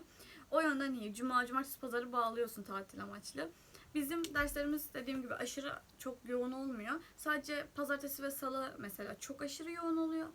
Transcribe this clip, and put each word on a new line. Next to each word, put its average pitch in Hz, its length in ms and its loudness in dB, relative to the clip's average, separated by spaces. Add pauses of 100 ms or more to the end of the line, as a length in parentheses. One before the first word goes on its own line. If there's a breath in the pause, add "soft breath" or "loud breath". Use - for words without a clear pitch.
(500 loud breath)
O 302 100 8
yönden 277 320 6
iyi. 214 220 -2
Cuma, 247 320 4
cumartesi, 269 340 0
pazarı 240 320 0
bağlıyorsun 226 500 2
tatil 196 400 -6
amaçlı. 208 480 -6 (440 loud breath)
Bizim 311 400 2
derslerimiz 294 600 2
dediğim 254 280 -2
gibi 233 120 -4
aşırı 269 380 -2 (260)
çok 254 300 -8
yoğun 247 240 2
olmuyor. 262 480 -2 (160 loud breath)
Sadece 294 580 0
pazartesi 277 480 0
ve 277 80 0
salı 269 480 -2
mesela 202 420 -6
çok - 220 -6
aşırı 320 300 -4
yoğun 330 240 2
oluyor. 320 380 2